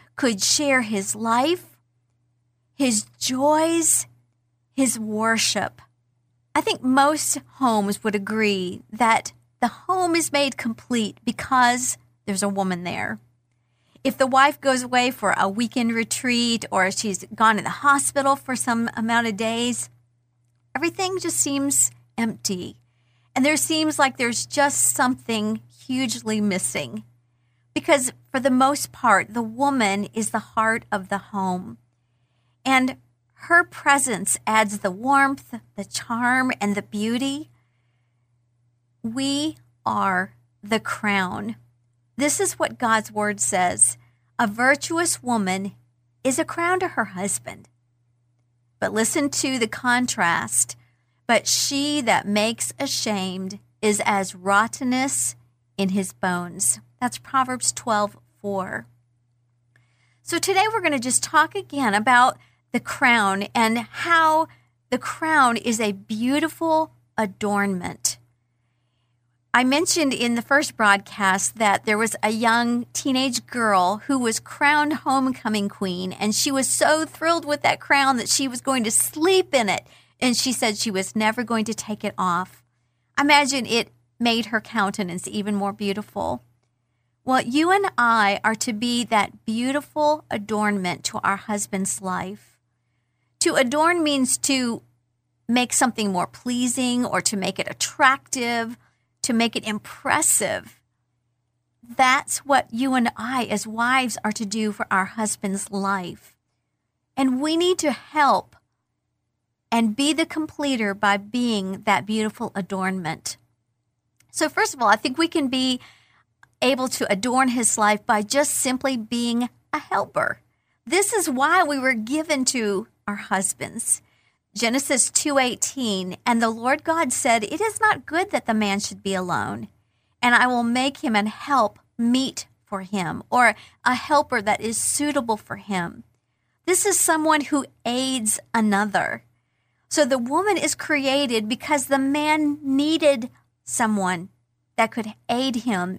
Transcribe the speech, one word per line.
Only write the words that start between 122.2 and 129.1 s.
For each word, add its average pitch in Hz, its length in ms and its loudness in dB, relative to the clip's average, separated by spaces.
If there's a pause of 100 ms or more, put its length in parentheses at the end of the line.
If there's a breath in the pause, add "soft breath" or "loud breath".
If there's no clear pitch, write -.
to 214 420 -2 (200)
our 202 80 -6
husbands. - 840 -4 (540)
Genesis 254 540 0
two 294 260 -4
eighteen, 226 880 -2
"And 233 160 2
the 226 80 2
Lord 240 360 -2
God 320 280 0
said, 233 300 2
'It 311 180 -6
is 427 200 -2
not 427 260 0
good - 240 -2
that - 160 -4
the 226 80 0
man 202 240 0
should 202 240 -8
be 196 100 -2